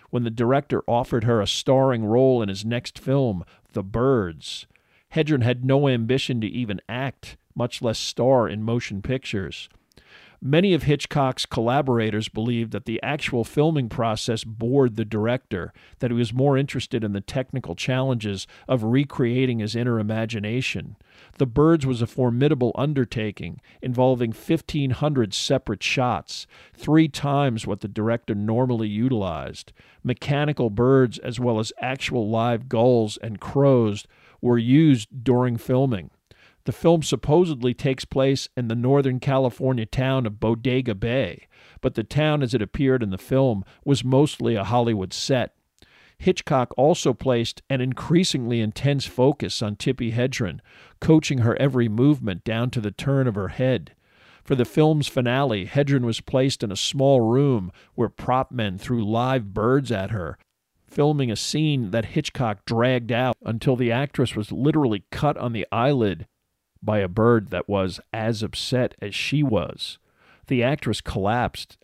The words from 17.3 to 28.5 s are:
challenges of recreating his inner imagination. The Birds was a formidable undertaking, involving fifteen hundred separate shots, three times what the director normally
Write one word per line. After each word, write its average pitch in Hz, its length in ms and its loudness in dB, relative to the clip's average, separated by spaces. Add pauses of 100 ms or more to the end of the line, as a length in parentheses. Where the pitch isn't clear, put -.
challenges 123 720 -2 (200)
of 123 160 0
recreating 127 760 0
his 107 160 -4
inner 117 240 0
imagination. 110 960 -4 (420)
The 139 80 2
Birds 143 400 4
was 123 160 -2
a 117 60 0
formidable 123 640 0
undertaking, 113 880 -4 (220)
involving 127 480 2
fifteen 143 580 -2
hundred 127 460 0
separate - 480 -2
shots, - 640 -4 (260)
three 160 340 4
times 139 600 -2
what 101 140 -4
the 110 60 -6
director 113 460 -2
normally 113 540 0